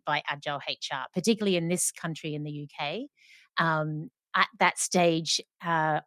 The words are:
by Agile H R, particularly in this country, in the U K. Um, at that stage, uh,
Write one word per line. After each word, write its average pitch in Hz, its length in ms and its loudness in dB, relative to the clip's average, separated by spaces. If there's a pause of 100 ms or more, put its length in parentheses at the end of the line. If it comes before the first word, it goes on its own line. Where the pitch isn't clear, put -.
by 151 220 0
Agile 147 400 -4
H - 240 -8
R, 135 220 -4
particularly 196 440 2
in 165 100 0
this 170 240 0
country, 160 420 -8
in 151 120 -6
the 151 60 -6
U 147 160 -10 (120)
K. 175 280 -6 (500)
Um, 156 520 0 (240)
at 190 140 4 (120)
that - 200 4
stage, 170 640 2 (220)
uh, 156 440 2